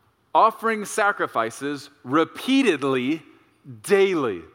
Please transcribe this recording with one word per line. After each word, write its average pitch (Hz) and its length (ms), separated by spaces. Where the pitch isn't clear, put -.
offering 214 480
sacrifices 143 1040
repeatedly, 151 1160
daily. 165 580